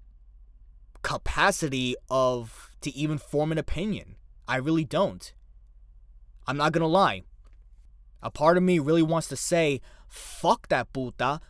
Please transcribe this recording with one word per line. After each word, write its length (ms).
capacity 920
of, 600
to 140
even 240
form 340
an 60
opinion. 580
I 100
really 280
don't. 480
I'm 100
not 160
gonna 140
lie. 360
A 80
part 260
of 60
me 160
really 240
wants 260
to 80
say, 440
"Fuck 600
that 240
puta, 580